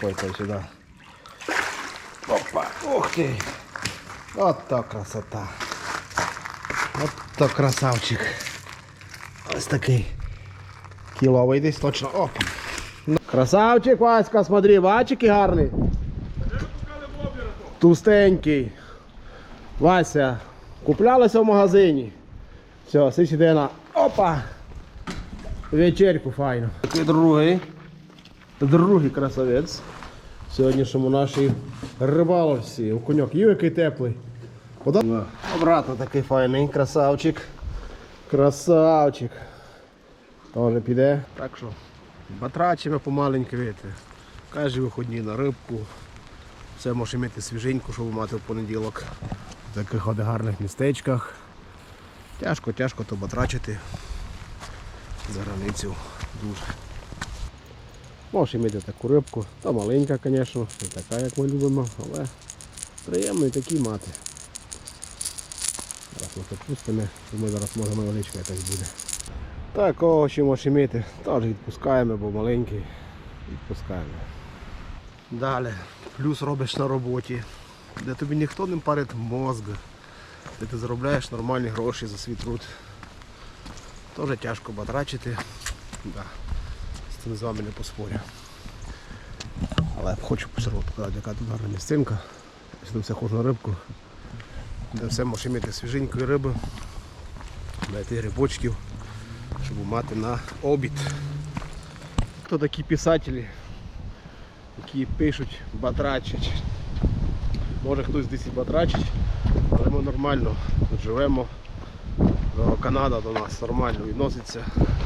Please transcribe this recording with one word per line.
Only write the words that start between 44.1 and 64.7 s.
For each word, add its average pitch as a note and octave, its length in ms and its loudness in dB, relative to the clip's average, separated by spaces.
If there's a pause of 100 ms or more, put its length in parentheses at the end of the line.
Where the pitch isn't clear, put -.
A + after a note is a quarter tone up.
Кожні C#3 260 0
вихідні A#2+ 400 -4
на G#2+ 160 -4
рибку. C3 380 -2 (1040)
Все B2+ 140 -2
може A#2+ 260 -2
мати A#2 220 -4
свіженьку, A#2+ 520 -4
щоб A2+ 220 -4
мати A2 220 -2
в G#2+ 40 -4
понеділок. A2 600 -4 (720)
В - 20 -8
таких G2+ 320 -2
от G#2+ 120 0
гарних A2 420 -2
містечках. C3 760 -2 (1080)
Тяжко, - 320 -2
тяжко B2+ 320 -2
то G#2 120 -8
батрачити. G#2+ 600 -2 (1600)
За F#2+ 60 -6
границю G2+ 540 -6 (480)
дуже. G#2 200 -8 (1700)
Можеш E3 220 4
мати A2 260 0
таку - 280 -6
рибку. C3 360 2 (180)
Та - 100 0
маленька, B2+ 520 2
звісно, C3 420 0 (160)
не - 60 -6
така, A#2 360 -4
як C3 140 -6
ми C#3 80 0
любимо, C#3 400 0 (120)
але D3 280 -8 (800)
приємно F3+ 400 0
і B2+ 40 2
такі C#3+ 280 -2
мати. G#2+ 320 -4 (2000)